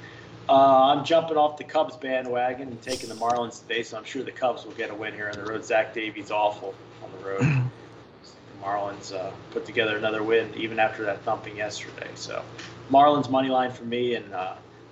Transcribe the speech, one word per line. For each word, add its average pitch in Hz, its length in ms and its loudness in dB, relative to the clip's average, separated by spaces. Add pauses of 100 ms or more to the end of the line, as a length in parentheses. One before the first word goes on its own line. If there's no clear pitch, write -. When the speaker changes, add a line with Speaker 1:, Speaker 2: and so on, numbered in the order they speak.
(480)
Speaker 1:
uh, 135 440 8
I'm 147 120 0
jumping 160 320 4
off 151 200 4
the - 80 -10
Cubs - 320 0
bandwagon 127 720 -2
and 117 140 -12
taking 123 260 -6
the 113 60 -10
Marlins 117 480 -2
today, 113 220 -2
so 113 120 -12
I'm 110 80 -12
sure 135 180 -8
the - 100 -10
Cubs 120 320 0
will 107 100 -14
get - 160 -4
a 104 40 -10
win 107 200 -6
here 104 180 -6
on 104 120 -8
the 104 60 -6
road. 107 140 -6
Zach 110 300 2
Davies 107 360 -8
awful 104 440 0 (280)
on 104 80 -14 (100)
the 98 80 -10
road. 127 400 2
Speaker 2:
<clears throat> - 40 -10 (880)
Speaker 1:
The 98 60 -10
Marlins, 101 480 -4
uh, 92 160 -6 (220)
put 117 140 -6
together 107 320 0
another 107 260 -2
win 110 320 2
even 113 240 -4
after 110 240 0
that 101 180 -4
thumping 107 340 -6
yesterday. - 600 -10
So - 260 -8 (480)
Marlins 139 400 6
money 131 180 2
line 127 220 2
for 117 140 -12
me, 120 320 -2
and, 101 180 -10
uh, 92 200 -6 (380)